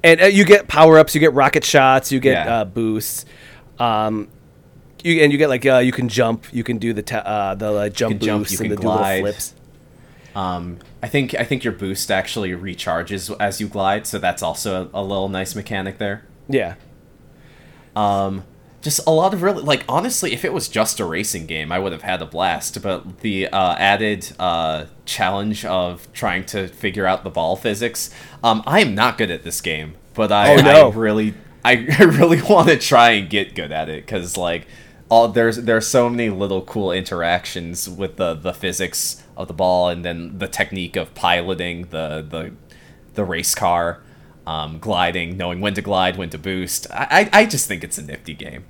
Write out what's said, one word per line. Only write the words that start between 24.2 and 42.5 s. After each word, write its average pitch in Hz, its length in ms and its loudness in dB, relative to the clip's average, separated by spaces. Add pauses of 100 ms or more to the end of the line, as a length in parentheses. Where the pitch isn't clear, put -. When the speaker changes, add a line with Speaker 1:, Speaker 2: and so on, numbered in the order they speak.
Speaker 2:
uh, 82 460 -2 (200)
challenge 101 600 -4
of 90 480 -4
trying 95 340 -4
to 98 200 -6
figure 98 380 -4
out 92 180 0
the 92 60 -8
ball 82 260 -2
physics, 110 540 -4 (340)
um, 110 220 2
I 156 140 2
am 127 160 0
not 117 220 2
good 107 140 -2
at 80 120 -8
this - 180 -8
game, 78 340 -6 (180)
but 107 180 0
I, 104 220 6
Speaker 1:
Oh, 135 80 8
no. 143 300 10
Speaker 2:
I 104 40 -6
really, 107 380 0 (320)
I 123 80 6
<laughs> 135 260 0
really 165 420 6
wanna 165 360 6
try 120 340 6
and 101 180 0
get 101 260 -2
good 78 160 -8
at 78 180 -6
it, 76 180 -12
'cause, 87 300 -6
like, 87 300 -4 (420)
all, 113 180 6
there's, 113 300 2
there 117 180 0
are 110 60 2
so 120 280 2
many 120 200 -2
little 95 320 -4
cool 98 300 -4
interactions 87 1000 -4
with 92 260 -8
the, 85 200 -2
the 82 180 -8
physics - 680 -6 (120)
of 90 120 -10
the 87 60 -14
ball, 90 360 2
and 87 160 -6
then 85 320 -8
the 95 100 -8
technique 92 480 -6
of 87 200 -6
piloting 87 760 -2
the, 78 380 -8
the, 80 260 -12 (600)